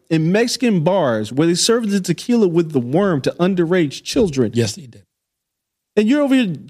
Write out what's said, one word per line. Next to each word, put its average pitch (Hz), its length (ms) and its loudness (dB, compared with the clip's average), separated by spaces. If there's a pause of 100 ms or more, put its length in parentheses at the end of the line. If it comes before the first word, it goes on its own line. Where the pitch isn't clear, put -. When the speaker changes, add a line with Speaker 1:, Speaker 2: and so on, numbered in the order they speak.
Speaker 1:
In 160 220 2
Mexican 220 520 2
bars 131 500 0
where 151 140 0
they 175 80 0
served 226 340 0
the 196 120 0
tequila 214 460 0
with 165 240 0
the 143 80 0
worm 147 420 0
to 135 180 -2
underage 175 640 0
children. 135 500 0
Speaker 2:
Yes, 110 220 -2
he 160 100 -18
did. 101 200 -20 (920)
Speaker 1:
And 214 120 2
you're 285 140 2
over 269 140 2
here 220 180 2 (160)